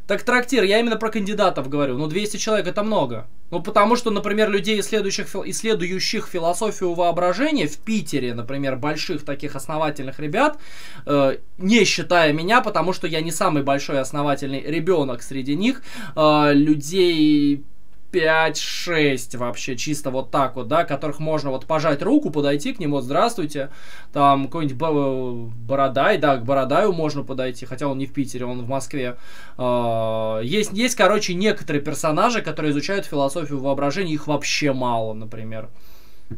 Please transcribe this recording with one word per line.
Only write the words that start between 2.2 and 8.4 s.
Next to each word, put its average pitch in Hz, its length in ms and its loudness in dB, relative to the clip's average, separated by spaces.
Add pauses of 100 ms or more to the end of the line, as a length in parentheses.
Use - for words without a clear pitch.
человек — 208 320 0
это 208 120 -2
много. 165 460 0 (240)
Ну, 175 100 -2
потому 214 360 4
что, 240 120 -2
например, 208 400 2
людей, 214 300 2
исследующих 196 480 -2
фил-, - 180 -6
исследующих 185 840 -2
философию 175 680 -2
воображения 180 720 2
в 147 100 -6
Питере, 143 560 -2
например, 131 440 -4